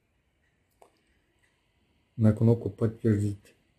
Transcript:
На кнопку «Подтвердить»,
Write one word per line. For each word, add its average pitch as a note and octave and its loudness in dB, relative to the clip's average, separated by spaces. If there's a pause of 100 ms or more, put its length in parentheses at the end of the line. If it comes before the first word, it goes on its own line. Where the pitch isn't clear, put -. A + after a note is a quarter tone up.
(2250)
На A2 4
кнопку A2+ 0
«Подтвердить», G#2 -4 (240)